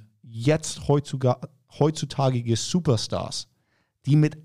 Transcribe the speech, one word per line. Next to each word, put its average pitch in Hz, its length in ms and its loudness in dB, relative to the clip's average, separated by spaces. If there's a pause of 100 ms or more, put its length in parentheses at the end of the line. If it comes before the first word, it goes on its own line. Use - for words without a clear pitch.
(200)
jetzt 117 680 -2
heutzuga-, 135 520 2 (380)
heutzutagige 131 800 0
Superstars, - 920 -2 (580)
die 139 100 4
mit 151 280 4